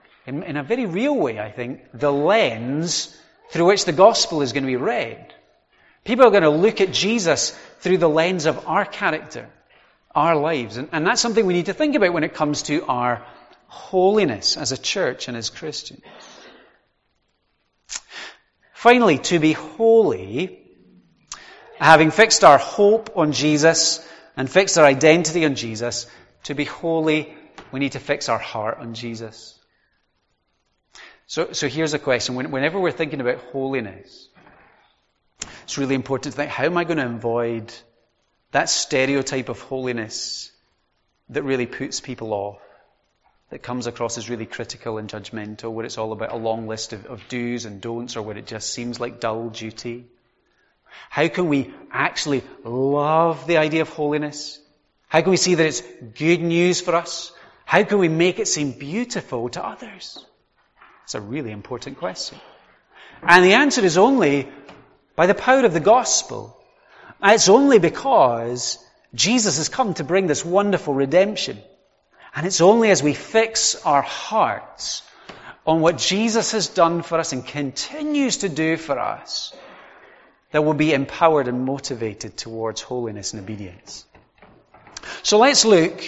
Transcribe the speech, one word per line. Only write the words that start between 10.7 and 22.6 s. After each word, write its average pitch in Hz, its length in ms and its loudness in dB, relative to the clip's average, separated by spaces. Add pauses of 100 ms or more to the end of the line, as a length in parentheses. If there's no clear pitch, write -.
And, 131 140 -10
and 160 160 0
that's 247 140 0
something 226 220 2
we 185 100 0
need 175 120 0
to 190 80 -6
think 302 220 0
about 185 180 4
when 160 100 0
it 151 120 -6
comes 147 280 -2
to 147 220 -2
our 123 400 -2 (400)
holiness 185 920 0
as 139 140 -6
a 131 60 -6
church 147 500 -4
and 123 80 -8
as 113 140 -8
Christians. - 540 -14 (2750)
Finally, 233 440 6
to 170 220 0
be 156 140 4
holy, 175 1080 0 (1160)
having 156 320 8
fixed 220 320 4
our 147 160 12
hope 214 580 2